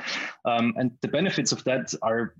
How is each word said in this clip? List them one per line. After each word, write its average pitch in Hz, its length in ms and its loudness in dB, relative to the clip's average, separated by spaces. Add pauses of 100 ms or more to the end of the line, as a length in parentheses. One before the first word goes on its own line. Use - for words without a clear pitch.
(440)
Um, 117 320 2
and 123 240 2
the 131 80 -2
benefits 151 420 2
of - 140 -2
that 131 280 0 (100)
are 113 380 0